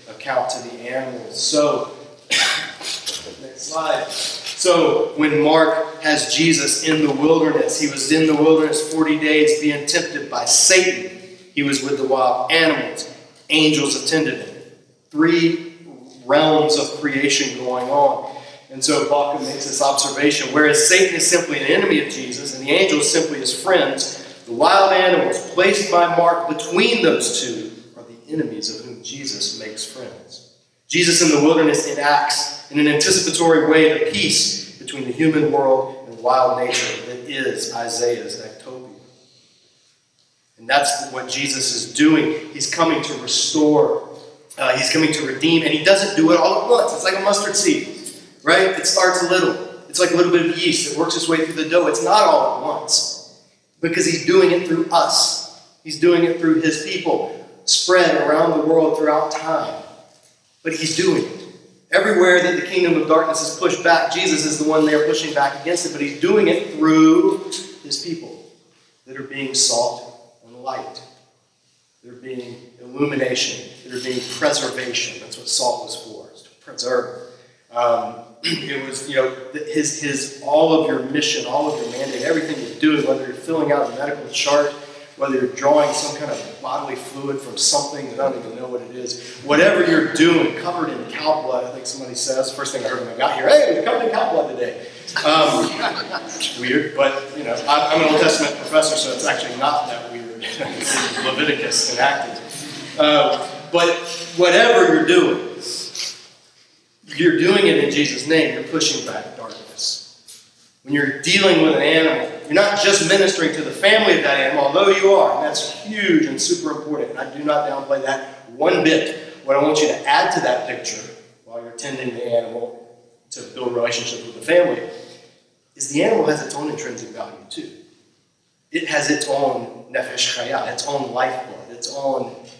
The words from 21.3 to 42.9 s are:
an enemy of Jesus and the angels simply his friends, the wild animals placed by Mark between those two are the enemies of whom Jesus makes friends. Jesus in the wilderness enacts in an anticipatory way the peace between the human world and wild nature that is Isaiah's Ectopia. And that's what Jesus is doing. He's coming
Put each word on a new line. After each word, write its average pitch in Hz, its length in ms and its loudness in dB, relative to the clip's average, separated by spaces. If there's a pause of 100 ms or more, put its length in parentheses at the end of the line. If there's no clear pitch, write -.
an 131 80 -4
enemy 175 380 4
of - 80 -8
Jesus 131 460 -10
and 135 80 -10
the 143 60 0
angels 170 400 2
simply 156 260 0
his - 160 -4
friends, - 720 0 (220)
the 117 60 -10
wild 190 400 4
animals - 580 2
placed 202 400 2
by 170 260 2
Mark 170 320 2
between 196 540 0
those - 380 0
two - 300 -8 (260)
are 120 60 -20
the 117 300 -20
enemies - 420 -6
of - 100 -16
whom - 180 -18
Jesus 110 580 -10
makes 107 240 -12
friends. - 720 -18 (320)
Jesus 175 340 2
in 151 160 4
the 143 40 4
wilderness 156 480 4
enacts - 800 -2
in 143 80 -4
an 147 80 4
anticipatory 156 840 2
way 156 340 4
the - 60 0
peace - 680 -2
between - 260 -10
the 123 80 -6
human 151 380 2
world 135 580 0
and 113 100 -16
wild 127 400 2
nature 120 480 -4
that 123 240 -12
is 131 440 -6
Isaiah's 117 640 -4
Ectopia. 127 500 -16 (1700)
And 113 100 -12
that's - 420 2
what - 180 -8
Jesus 135 460 -4
is - 200 -8
doing. - 580 2
He's 143 200 -6
coming 160 300 0